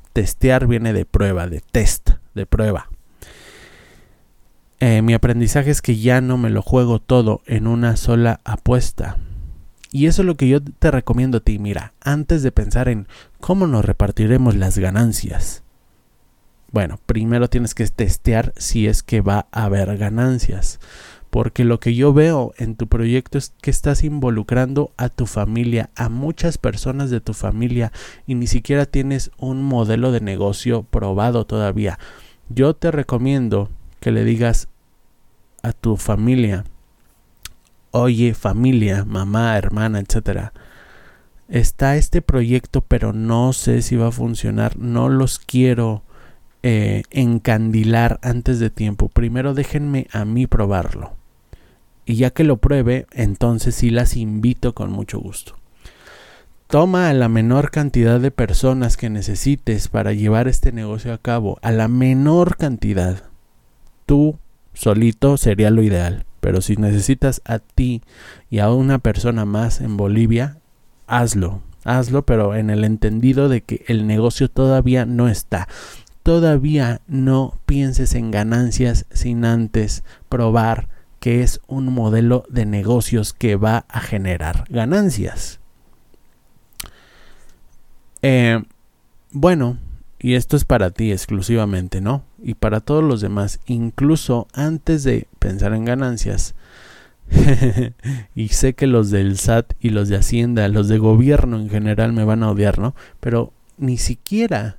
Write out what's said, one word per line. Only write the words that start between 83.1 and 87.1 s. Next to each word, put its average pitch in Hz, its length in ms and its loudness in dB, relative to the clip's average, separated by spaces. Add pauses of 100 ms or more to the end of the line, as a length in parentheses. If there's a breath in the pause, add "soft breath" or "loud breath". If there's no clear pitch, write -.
que 107 240 -2
va 110 320 0
a 117 120 -6
generar 90 680 -4
ganancias. 120 920 -2 (2500 loud breath)